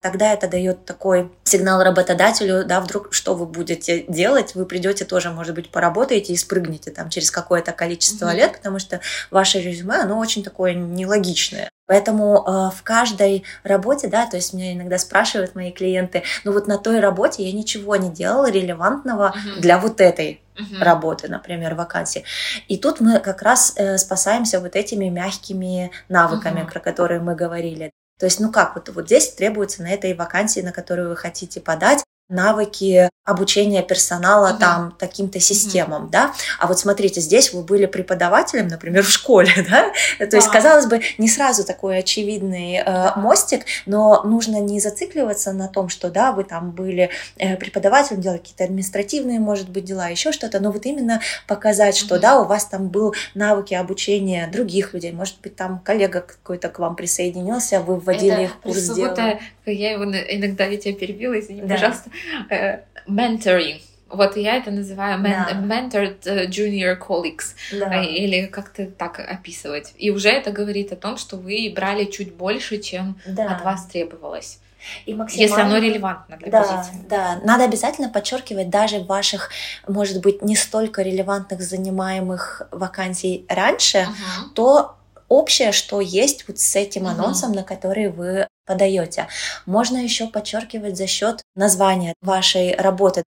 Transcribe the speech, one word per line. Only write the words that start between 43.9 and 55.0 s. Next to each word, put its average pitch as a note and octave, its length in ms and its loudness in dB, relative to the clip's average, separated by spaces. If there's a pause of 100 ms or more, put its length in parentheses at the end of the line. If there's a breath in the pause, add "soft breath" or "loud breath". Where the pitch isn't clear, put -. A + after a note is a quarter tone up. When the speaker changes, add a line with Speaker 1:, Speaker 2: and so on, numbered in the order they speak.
Speaker 1:
нужно A3 360 2
не G#3 200 -2
зацикливаться G#3 720 -4
на F#3+ 160 -4
том, F#3+ 200 -4
что, F3 220 -6
да, A3+ 220 2
вы G3 120 -2
там F3 260 -8
были, F3+ 400 0 (280 loud breath)
э, F#3+ 180 0
преподавателем, G#3+ 640 2
делали F3+ 180 -2
какие-то - 260 -6
административные, G3+ 760 -4
может G3+ 280 -2
быть, F#3 160 -8
дела, F#3 240 -6
еще F3 240 -2
что-то, A3+ 280 -4
но G3+ 120 0
вот G#3 140 -6
именно A#3+ 340 -2 (280 loud breath)
показать, G#3 480 4
что, G3 180 0
Speaker 2:
Мгм. F3 80 2
Speaker 1:
да, B3 180 8
у G#3 60 4
вас G3+ 200 0
там F#3+ 220 -6
был G3+ 260 0 (200 loud breath)
навыки G3+ 400 0
обучения F#3 800 -2
других G3 420 -2
людей, E3+ 180 -8